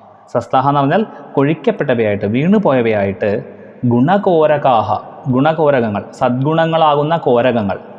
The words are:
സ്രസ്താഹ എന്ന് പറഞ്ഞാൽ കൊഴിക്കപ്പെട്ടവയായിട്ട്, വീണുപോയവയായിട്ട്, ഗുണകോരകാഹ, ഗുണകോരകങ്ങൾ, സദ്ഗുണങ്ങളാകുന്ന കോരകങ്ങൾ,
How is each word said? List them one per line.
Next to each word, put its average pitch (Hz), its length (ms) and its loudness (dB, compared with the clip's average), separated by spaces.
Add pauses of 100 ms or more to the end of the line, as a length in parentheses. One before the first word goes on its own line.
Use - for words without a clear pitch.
(300)
സ്രസ്താഹ 131 380 0
എന്ന് 143 120 2
പറഞ്ഞാൽ 165 260 0 (280)
കൊഴിക്കപ്പെട്ടവയായിട്ട്, 135 920 0
വീണുപോയവയായിട്ട്, 113 1160 0 (400)
ഗുണകോരകാഹ, 147 1040 2 (420)
ഗുണകോരകങ്ങൾ, 131 720 0 (140)
സദ്ഗുണങ്ങളാകുന്ന 151 1000 0
കോരകങ്ങൾ, 120 640 0 (200)